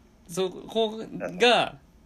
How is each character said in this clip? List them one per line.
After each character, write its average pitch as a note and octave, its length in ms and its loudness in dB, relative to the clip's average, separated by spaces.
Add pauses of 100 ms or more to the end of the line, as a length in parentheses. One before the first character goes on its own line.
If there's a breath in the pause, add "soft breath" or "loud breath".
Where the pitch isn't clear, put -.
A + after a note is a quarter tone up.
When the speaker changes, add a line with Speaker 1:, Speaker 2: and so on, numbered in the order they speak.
(280)
Speaker 1:
そ F3+ 220 -2
こ A3 460 -2
が、 A3 100 -10
Speaker 2:
な F#3 200 -8
る E3+ 80 -6
ほ F#3 40 -8
ど。 G#3+ 340 4 (340)